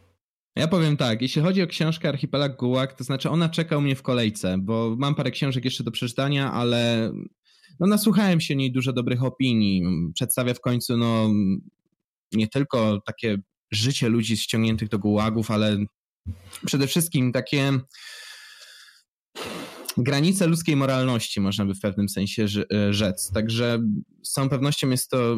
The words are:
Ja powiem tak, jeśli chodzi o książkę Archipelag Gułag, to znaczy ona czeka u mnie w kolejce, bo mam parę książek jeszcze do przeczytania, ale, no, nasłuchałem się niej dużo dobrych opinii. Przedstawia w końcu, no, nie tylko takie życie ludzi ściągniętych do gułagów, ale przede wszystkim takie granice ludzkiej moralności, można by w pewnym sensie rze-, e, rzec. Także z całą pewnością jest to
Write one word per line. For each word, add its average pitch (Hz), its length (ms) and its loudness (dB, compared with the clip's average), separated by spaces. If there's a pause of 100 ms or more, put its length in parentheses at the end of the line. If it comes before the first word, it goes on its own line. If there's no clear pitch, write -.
(600)
Ja 156 100 2
powiem 160 280 2
tak, 120 260 0
jeśli 139 200 0
chodzi 190 200 2
o 165 40 0
książkę 160 420 -2
Archipelag 139 480 -2
Gułag, 127 380 0
to 127 100 -10
znaczy 135 260 -4
ona 165 180 2
czeka 165 280 -2
u 147 40 2
mnie 139 160 0
w 135 60 -12
kolejce, 110 560 0
bo 113 400 -2
mam 143 160 0
parę 135 160 -2
książek 127 340 -2
jeszcze 127 200 -4
do 113 60 0
przeczytania, 135 640 -2
ale, 117 600 2 (680)
no, 170 60 2
nasłuchałem 208 540 4
się 156 160 0
niej 135 160 0
dużo 127 200 0
dobrych 123 320 0
opinii. 110 580 2 (320)
Przedstawia 123 400 -2
w - 60 -18
końcu, 123 360 -2
no, 113 340 2 (1000)
nie 110 160 2
tylko 110 580 0
takie 110 320 -2 (340)
życie 117 360 0
ludzi 113 280 2
ściągniętych 110 520 0
do 107 100 -2
gułagów, 107 520 0
ale 104 340 2 (800)
przede 139 200 0
wszystkim 135 460 0
takie 139 400 0 (2250)
granice 147 500 2
ludzkiej 165 300 2
moralności, 131 640 0
można 98 240 0
by 98 100 -2
w 95 60 -14
pewnym 101 280 0
sensie 101 400 -2
rze-, 101 160 -2 (100)
e, 104 180 2
rzec. 98 420 -2
Także 113 440 0 (440)
z - 80 -10
całą 135 180 0
pewnością 139 420 0
jest 127 200 -2
to 120 280 2